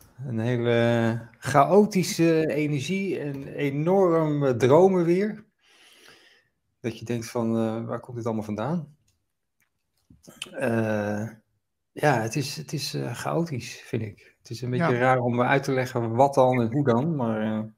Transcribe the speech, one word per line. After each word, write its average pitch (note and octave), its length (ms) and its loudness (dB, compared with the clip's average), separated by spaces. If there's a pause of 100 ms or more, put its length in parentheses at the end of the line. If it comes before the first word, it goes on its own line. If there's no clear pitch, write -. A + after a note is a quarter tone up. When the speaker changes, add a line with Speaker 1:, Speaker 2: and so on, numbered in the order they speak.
(260)
Speaker 1:
Een A#2 120 -6
hele A#2 920 2 (100)
chaotische E3 1160 4
energie D3+ 640 -2
en C#3 280 -8
enorme D3+ 1080 2
dromen E3+ 480 6
weer. F#3+ 400 0 (1400)
Dat A2+ 180 -6
je A#2 60 -16
denkt A#2 260 -6
van, A2+ 260 -2
eh, A2+ 280 -2
waar A#2+ 160 -8
komt B2 160 -14
dit A#2 100 -6
allemaal A2 180 -4
vandaan? A#2+ 520 -6 (1500)
Eh, A2 800 -2 (640)
ja, C#3+ 280 2
het A2+ 160 -4
is, C#3+ 200 -6
het D3+ 160 -12
is, C#3+ 220 -6
eh, C3+ 200 -6
chaotisch, D3 680 -6
vind A2+ 180 -6
ik. - 360 -16
Het - 120 -20
is A#2 120 -12
een B2 80 -6
beetje B2+ 220 0
Speaker 2:
Ja. A#2+ 60 0
Speaker 1:
raar B2+ 220 4
om A#2+ 220 0
uit C#3 200 2
te C#3 100 -2
leggen B2+ 420 -2
wat C#3 200 4
dan B2+ 260 4
en A2+ 120 -2
hoe D3 120 0
dan, C#3+ 320 2
maar, A2+ 260 -2
eh, A2 200 -4 (160)